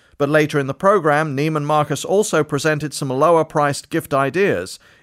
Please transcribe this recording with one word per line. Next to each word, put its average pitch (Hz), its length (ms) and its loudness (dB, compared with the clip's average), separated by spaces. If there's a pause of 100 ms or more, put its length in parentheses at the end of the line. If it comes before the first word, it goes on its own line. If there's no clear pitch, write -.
(180)
But 143 100 0
later 151 300 2
in 135 100 -2
the 135 60 -6
program, 156 640 2
Neiman 151 280 -2
Marcus 151 400 0
also 185 400 0
presented 147 500 -2
some 147 140 -6
lower-priced 151 840 0
gift 160 240 -4
ideas, 139 640 -2 (240)